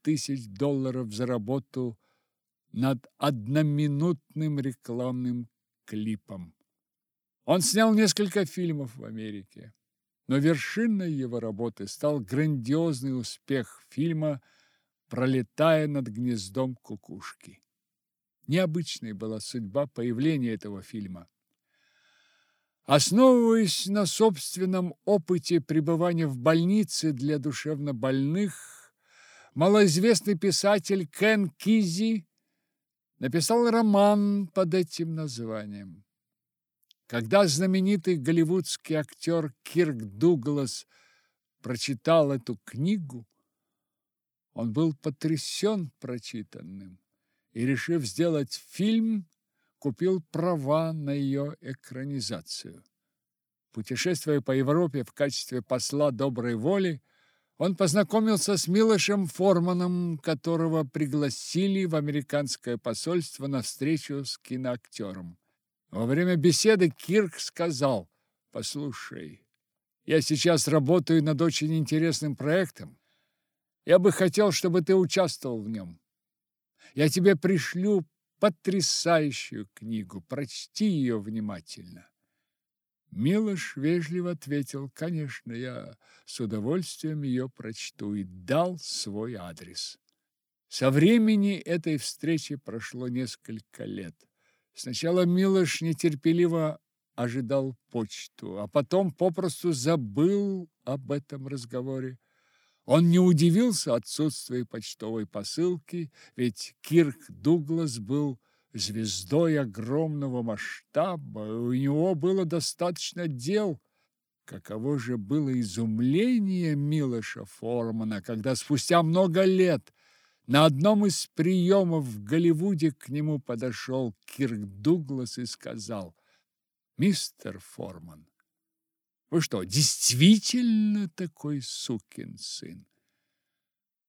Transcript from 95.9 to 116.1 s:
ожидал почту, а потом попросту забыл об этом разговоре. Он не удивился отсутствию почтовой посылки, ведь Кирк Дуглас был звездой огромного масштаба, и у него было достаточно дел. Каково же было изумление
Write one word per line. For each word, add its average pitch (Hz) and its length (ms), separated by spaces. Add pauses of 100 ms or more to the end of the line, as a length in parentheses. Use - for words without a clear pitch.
ожидал 127 600 (140)
почту, 104 720
а 104 80
потом 185 420
попросту 175 640
забыл 165 1000 (140)
об 135 260
этом 143 380
разговоре. 131 680 (720)
Он 170 200
не 175 80
удивился 175 760
отсутствию 123 720
почтовой 110 600
посылки, 165 840 (260)
ведь - 440
Кирк 156 380 (100)
Дуглас 151 720
был 131 420 (320)
звездой 110 880
огромного 131 800
масштаба, 117 1040
и 107 40
у 120 240
него 147 400
было 180 320
достаточно 170 800
дел. 156 500 (680)
Каково 110 520
же 120 200
было 131 420
изумление 151 1160